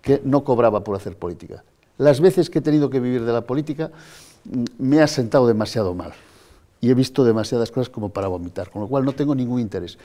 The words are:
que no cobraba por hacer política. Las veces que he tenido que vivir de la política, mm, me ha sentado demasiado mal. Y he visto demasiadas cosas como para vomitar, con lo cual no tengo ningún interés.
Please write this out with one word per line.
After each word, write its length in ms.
que 220
no 200
cobraba 400
por 120
hacer 200
política. 480
Las 240
veces 300
que 100
he 20
tenido 280
que 100
vivir 240
de 80
la 100
política, 480
mm, 200
me 220
ha 60
sentado 400
demasiado 480
mal. 180
Y 100
he 40
visto 300
demasiadas 480
cosas 160
como 220
para 180
vomitar, 420
con 120
lo 60
cual 160
no 80
tengo 220
ningún 260
interés. 440